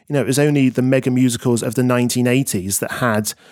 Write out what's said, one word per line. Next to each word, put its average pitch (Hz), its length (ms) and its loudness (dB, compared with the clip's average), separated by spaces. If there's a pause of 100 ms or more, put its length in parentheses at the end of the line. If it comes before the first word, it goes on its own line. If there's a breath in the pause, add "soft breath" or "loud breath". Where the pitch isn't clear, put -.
you 147 60 -6
know, 143 60 2
it 107 80 -2
was 135 100 0
only 147 300 4
the 123 140 -2
mega 131 280 2
musicals 123 540 0
of 120 100 -4
the 127 80 0
nineteen 123 460 0
eighties 113 500 -2
that - 140 -8
had 107 420 -2 (160 soft breath)